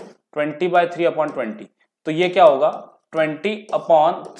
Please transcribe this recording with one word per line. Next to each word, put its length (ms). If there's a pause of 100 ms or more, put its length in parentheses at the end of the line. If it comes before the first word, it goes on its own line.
(340)
ट्वेंटी 360
by 120
three 260
upon 200
twenty, 360 (420)
तो 60
ये 180
क्या 140
होगा? 440 (240)
ट्वेंटी 640
upon 380 (260)